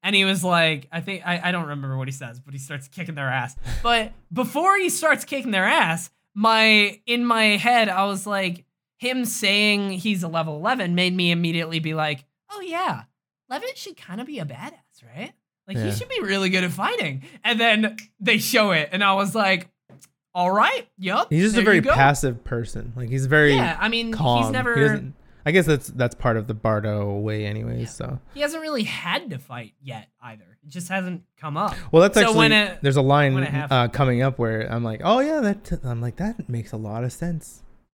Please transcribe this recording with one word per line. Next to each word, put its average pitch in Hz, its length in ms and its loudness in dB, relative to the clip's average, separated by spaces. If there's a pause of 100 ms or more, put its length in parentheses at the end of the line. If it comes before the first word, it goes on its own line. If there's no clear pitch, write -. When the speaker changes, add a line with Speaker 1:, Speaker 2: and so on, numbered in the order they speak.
Speaker 1:
And 196 100 0
he 196 100 6
was 190 200 0
like, 165 480 2
I 170 80 -6
think, 180 260 -8
I, 175 220 -2
I - 20 0
don't 175 160 -4
remember 139 320 -6
what 131 80 -4
he 135 60 -8
says, 127 260 -12
but 139 160 -20
he 139 60 -12
starts 139 260 -12
kicking 170 300 -10
their 139 120 -4
ass. 127 280 -2 (120)
Speaker 2:
<laughs> - 140 -2
Speaker 1:
But 233 300 0 (200)
before 311 440 0
he 370 120 2
starts - 360 0
kicking 269 260 -6
their 190 140 2
ass, 196 460 0 (260)
my, 214 680 4
in 240 220 0
my 226 160 2 (140)
head, 226 320 4
I 190 160 0
was 196 200 -4
like, 190 400 -4 (340)
him 254 260 -2
saying 202 680 2
he's 185 320 -2
a 180 60 -4
level 160 260 -4
eleven 185 400 -2
made 180 180 2
me 175 200 2
immediately 165 480 -2
be 156 140 -4
like, 151 300 -4 (280)
"Oh 415 80 -10
yeah, 339 420 -6 (480)
Levitt 466 260 -10
should - 200 -16
kinda 202 280 -14
be 294 140 -12
a 170 60 -8
badass, 143 580 -16 (140)
right? 233 160 -14 (340)
Like, 190 100 -8
he 110 80 -2
Speaker 2:
Yeah. 104 100 -2
Speaker 1:
should 494 140 -8
be 494 140 -6
really 196 280 -2
good 185 140 2
at 180 60 -2
fighting." 180 520 -4 (220)
And 226 160 0
then 220 360 2 (240)
they 214 180 2
show 214 340 2
it, 156 200 0
and 196 120 0
I 196 100 4
was 196 200 0
like, 190 340 0 (680)
"All 180 160 0
right, 330 460 2
yup, 190 340 -2
Speaker 2:
He's 160 120 4
just 214 120 4
a - 40 4
Speaker 1:
there 214 80 4
Speaker 2:
very 214 100 6
Speaker 1:
you 160 60 4
go." 190 100 2
Speaker 2:
passive 139 500 2
person. 113 540 -8
Like, 123 140 -10
he's 135 160 -2
very 147 280 6
Speaker 1:
Yeah, 156 240 2
I 208 100 0
mean, 226 200 -2
he's 220 80 -4
Speaker 2:
calm. 120 300 2
He - 40 -2
Speaker 1:
never 240 240 -2
Speaker 2:
doesn't, 143 400 0 (320)
I 147 60 0
guess 180 140 4
that's, 151 220 0
that's 123 280 -2
part 117 220 0
of 107 100 -6
the 110 60 -4
Bardo 104 640 -2
way 107 280 -4
anyways, 110 340 -6
Speaker 1:
Yeah. 120 60 -6
Speaker 2:
so. - 320 -10 (160)
Speaker 1:
He 285 60 -10
hasn't 311 220 -4
really 302 220 -4
had 226 460 -6
to 135 80 -10
fight 120 420 -16
yet 120 280 -16 (140)
either. 110 420 -20
It 151 60 -20
just 175 180 -12
hasn't 185 340 -6 (140)
come 151 200 -8
up. 196 200 -4 (160)
Speaker 2:
Well, 165 100 8
that's 202 140 6
Speaker 1:
So 214 60 8
Speaker 2:
actually, 220 160 4
Speaker 1:
when 226 140 6
it, 202 300 2
Speaker 2:
there's 139 140 4
a 143 60 4
line, 139 320 4
Speaker 1:
when 131 100 2
it 147 60 -4
happened. 143 280 -2
Speaker 2:
uh, 120 100 2
coming 127 340 2
up 135 180 0
where 113 220 0 (100)
I'm 117 100 -2
like, 110 220 -6
"Oh 226 160 4
yeah, 302 200 0
that 202 240 -2
t-," 170 200 -6
I'm 120 160 -4
like, 120 160 -6
"That 208 320 -6
makes 117 240 -6
a 113 60 -10
lot 110 260 -6
of 123 80 -4
sense." - 500 -8 (320)